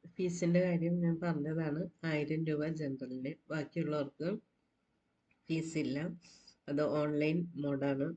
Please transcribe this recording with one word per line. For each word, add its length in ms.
ഫീസിൻ്റെ 480
കാര്യം 300
ഞാൻ 180
പറഞ്ഞതാണ്. 580
ആയിരം 400
രൂപ 180
ജനറലിന്, 520
ബാക്കിയുള്ളവർക്ക് 760
ഫീസില്ല. 500
അത് 120
ഓൺലൈൻ 380
മോഡാണ് 420